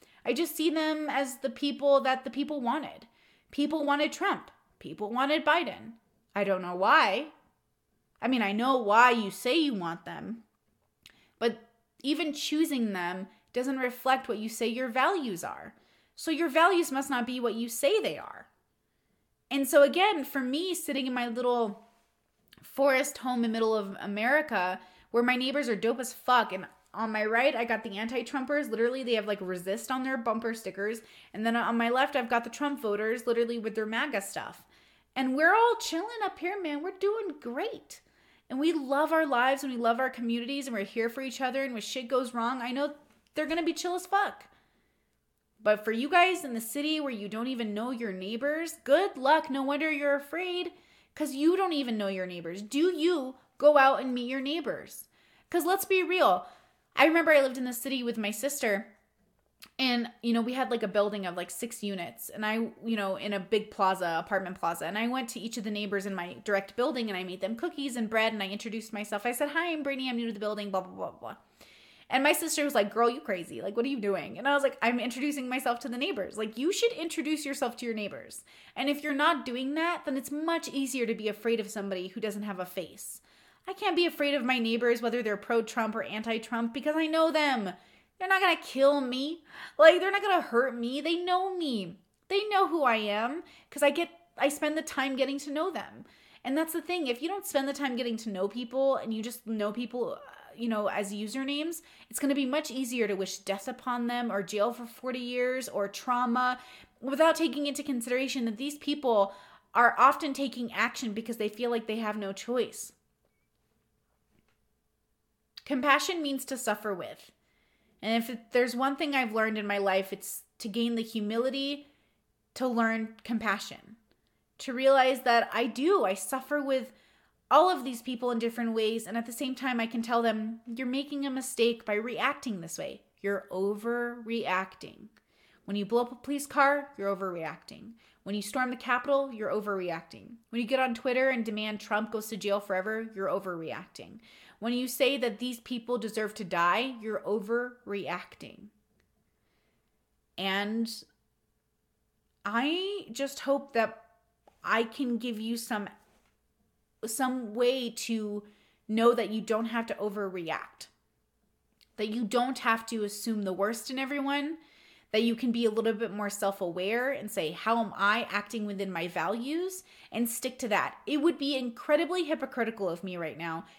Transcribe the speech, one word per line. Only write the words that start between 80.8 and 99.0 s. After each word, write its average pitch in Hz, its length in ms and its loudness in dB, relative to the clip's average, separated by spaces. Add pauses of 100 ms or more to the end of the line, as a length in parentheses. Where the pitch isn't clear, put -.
to 226 100 0
be 214 140 -4
afraid 226 300 -2
of 202 100 -6
somebody 190 400 -6
who 214 100 -10
doesn't 208 240 -4
have 196 160 -6
a 180 60 -4
face. - 560 -10 (460)
I 381 60 -6
can't 381 220 -2
be 349 120 4
afraid 285 260 0
of 262 100 2
my 254 140 2
neighbors, 233 420 2
whether 233 220 0
they're 208 160 -2
pro-Trump 226 560 0
or 226 80 -4
anti-Trump, 226 720 -4
because 302 220 0
I 320 100 2
know 320 240 4
them. 269 440 2 (440)
They're 370 100 -6
not 381 140 4
gonna 349 140 6
kill 285 440 4
me. 269 440 -4 (340)
Like, 330 220 12
they're 370 100 2
not 392 140 2
gonna 370 180 4
hurt 240 340 2
me. 247 260 -4
They 339 160 0
know 370 380 0
me. 233 440 -4 (300)
They 403 180 0
know 392 200 4
who 311 140 0
I 240 140 6
am, 220 480 -2 (260)
'cause 277 140 -4
I 285 80 8
get, 339 180 -2 (300)
I 277 100 4
spend 302 260 -2
the 311 60 -2
time 269 340 -2
getting 262 240 0
to 285 120 -10
know 320 180 -2
them. 107 360 -10 (380)
And 262 140 0
that's 320 160 0
the 339 80 -2
thing. 349 240 -2
If 240 160 -2
you 320 60 -2
don't 392 180 -6
spend 269 220 0
the 277 60 -2
time 269 220 -4
getting 240 220 -2
to 226 140 -8
know 190 160 -2
people 254 480 0
and - 180 -4